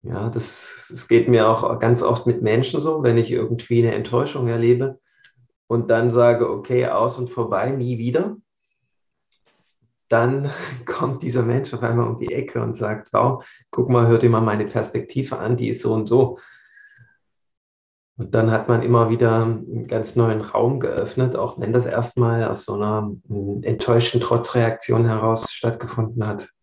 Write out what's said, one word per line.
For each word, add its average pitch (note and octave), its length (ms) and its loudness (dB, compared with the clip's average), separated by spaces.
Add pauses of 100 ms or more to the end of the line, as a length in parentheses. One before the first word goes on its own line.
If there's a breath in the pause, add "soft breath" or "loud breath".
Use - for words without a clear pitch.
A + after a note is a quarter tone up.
Ja, G#2+ 260 -6
das, - 600 -10
das - 180 -16
geht A#2 220 6
mir A2+ 180 6
auch A2+ 320 0
ganz A#2+ 220 4
oft - 240 0
mit A#2 160 0
Menschen A#2 380 0
so, D#3 240 -2
wenn A#2 140 4
ich A#2 140 0
irgendwie A#2 500 0
eine A2+ 140 2
Enttäuschung B2+ 520 -2
erlebe A#2+ 520 2 (680 soft breath)
und A#2 220 -2
dann A#2 220 4
sage, A#2+ 380 4
"Okay, B2 380 -2
aus A#2+ 320 -2
und B2 100 -8
vorbei, G#2+ 420 -2
nie B2 260 -4
wieder", B2+ 380 -2 (1700)
dann B2+ 400 2 (180 loud breath)
<laughs> - 180 -14
kommt - 380 -6
dieser B2 200 0
Mensch B2 300 -2
auf A#2+ 100 -6
einmal A#2 240 0
um A#2 120 -6
die - 140 -6
Ecke - 280 -4
und A2+ 140 -6
sagt, G#2+ 380 -8
"Wow, B2+ 320 2 (240 loud breath)
guck B2 200 -2
mal, A#2+ 180 6
hör A#2 100 6
dir A#2 120 6
mal A2+ 120 4
meine G#2 240 0
Perspektive - 720 -6
an, A#2 180 -2
die A#2+ 140 -4
ist A#2+ 140 -6
so A2 100 0
und G#2+ 140 -2
so." A#2+ 300 2 (1800 loud breath)
Und - 140 -6
dann A2+ 160 4
hat G#2+ 160 0
man A#2+ 160 2
immer A#2 260 4
wieder A2+ 320 2
einen A2+ 460 -4
ganz A2 280 -4
neuen A2 260 2
Raum A#2+ 380 0
geöffnet, - 560 -2
auch A2+ 240 -6
wenn A2 140 -4
das A#2+ 140 2
erstmal A#2 600 0
aus - 180 -6
so G#2 100 -6
einer, G#2 260 -2 (260)
mm, G2+ 360 -6
enttäuschten A#2 580 2
Trotzreaktion A#2 840 0
heraus A2+ 460 0
stattgefunden A#2 760 -4
hat. G2+ 200 -8 (160)